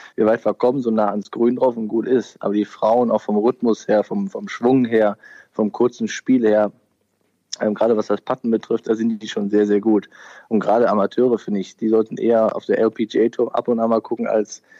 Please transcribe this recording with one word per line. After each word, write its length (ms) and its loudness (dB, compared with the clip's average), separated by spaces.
wie 100 0
weit 180 2
wir 120 0
kommen, 260 0
so 80 -2
nah 220 0
ans 180 -6
Grün 280 0
drauf 200 0
und 100 -6
gut 200 -2
ist. 340 -2
Aber 140 -2
die 100 0
Frauen 460 0
auch 100 0
vom 160 -2
Rhythmus 500 0
her, 160 2
vom, 260 -6
vom 180 -12
Schwung 380 0
her, 300 2
vom 200 -2
kurzen 360 -2
Spiel 400 0
her, 240 2
ähm, 160 0
gerade 220 2
was 100 -4
das 140 -2
Putten 280 -6
betrifft, 380 -2
da 80 0
sind 260 -2
die 60 -12
schon 240 -6
sehr, 160 2
sehr 140 2
gut. 280 0
Und 140 0
gerade 280 2
Amateure, 480 0
finde 220 -6
ich, 180 -10
die 120 -2
sollten 280 0
eher 380 0
auf 100 -12
der 140 0
L 100 2
P 160 -4
G 200 0
A 40 0
Tour 240 -4
ab 140 -4
und 120 0
an 100 0
mal 120 0
gucken, 240 -6
als 380 -4